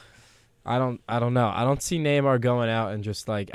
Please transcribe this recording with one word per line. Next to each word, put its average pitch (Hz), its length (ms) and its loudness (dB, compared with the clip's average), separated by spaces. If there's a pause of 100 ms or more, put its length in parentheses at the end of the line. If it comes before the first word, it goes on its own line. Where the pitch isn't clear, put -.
(640)
I 120 120 0
don't, 127 300 -2
I 117 120 -2
don't 120 140 2
know. 123 140 4
I 104 160 -2
don't 135 180 0
see - 180 -4
Neymar 139 420 2
going 123 280 2
out 113 220 -2
and 104 120 -6
just, 104 240 -8
like, 104 280 -4